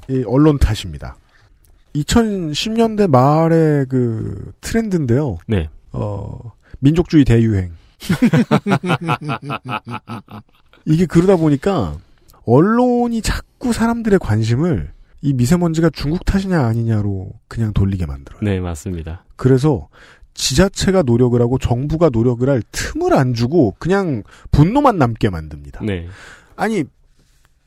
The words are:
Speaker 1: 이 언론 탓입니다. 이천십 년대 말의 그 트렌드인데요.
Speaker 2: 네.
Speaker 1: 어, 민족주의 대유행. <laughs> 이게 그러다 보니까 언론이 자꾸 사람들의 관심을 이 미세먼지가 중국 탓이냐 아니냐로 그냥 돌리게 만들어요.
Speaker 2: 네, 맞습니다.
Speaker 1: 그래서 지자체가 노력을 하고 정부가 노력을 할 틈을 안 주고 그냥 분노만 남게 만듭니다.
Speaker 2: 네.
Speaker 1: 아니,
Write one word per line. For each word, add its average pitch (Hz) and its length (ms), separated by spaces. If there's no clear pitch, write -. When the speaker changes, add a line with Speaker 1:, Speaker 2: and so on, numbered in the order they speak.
Speaker 1:
이 131 180
언론 143 320
탓입니다. 76 560
이천십 190 800
년대 220 340
말의 151 840
그 113 640
트렌드인데요. 151 760
Speaker 2:
네. 90 220
Speaker 1:
어, 107 440
민족주의 160 460
대유행. 107 460
<laughs> 190 920
이게 160 200
그러다 180 320
보니까 147 600
언론이 233 760
자꾸 - 520
사람들의 226 460
관심을 113 720
이 143 120
미세먼지가 160 580
중국 151 340
탓이냐 185 400
아니냐로 104 680
그냥 110 260
돌리게 98 320
만들어요. 69 380
Speaker 2:
네, 98 160
맞습니다. 87 680
Speaker 1:
그래서 131 540
지자체가 185 680
노력을 120 380
하고 120 160
정부가 151 560
노력을 120 340
할 135 140
틈을 349 420
안 131 200
주고 120 440
그냥 165 460
분노만 226 460
남게 117 320
만듭니다. 76 540
Speaker 2:
네. 92 240
Speaker 1:
아니, 202 300